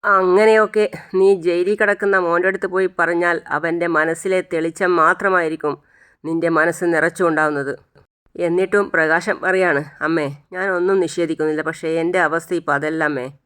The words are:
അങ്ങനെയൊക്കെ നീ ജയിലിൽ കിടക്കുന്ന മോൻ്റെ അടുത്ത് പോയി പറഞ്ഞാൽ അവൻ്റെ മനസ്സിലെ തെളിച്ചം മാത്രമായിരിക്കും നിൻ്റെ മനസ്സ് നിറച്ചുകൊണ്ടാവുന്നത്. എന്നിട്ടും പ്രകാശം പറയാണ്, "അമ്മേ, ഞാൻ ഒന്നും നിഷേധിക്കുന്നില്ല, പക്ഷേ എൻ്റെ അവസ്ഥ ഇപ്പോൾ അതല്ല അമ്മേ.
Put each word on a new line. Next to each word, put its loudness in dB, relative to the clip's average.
അങ്ങനെയൊക്കെ 4
നീ 4
ജയിലിൽ 0
കിടക്കുന്ന 0
മോൻ്റെ 2
അടുത്ത് -2
പോയി 0
പറഞ്ഞാൽ 0
അവൻ്റെ -2
മനസ്സിലെ 0
തെളിച്ചം -2
മാത്രമായിരിക്കും 0
നിൻ്റെ -2
മനസ്സ് 0
നിറച്ചുകൊണ്ടാവുന്നത്. 0
എന്നിട്ടും 0
പ്രകാശം 0
പറയാണ്, 0
"അമ്മേ, -2
ഞാൻ -6
ഒന്നും 0
നിഷേധിക്കുന്നില്ല, -2
പക്ഷേ -6
എൻ്റെ 0
അവസ്ഥ -2
ഇപ്പോൾ -2
അതല്ല -2
അമ്മേ. -4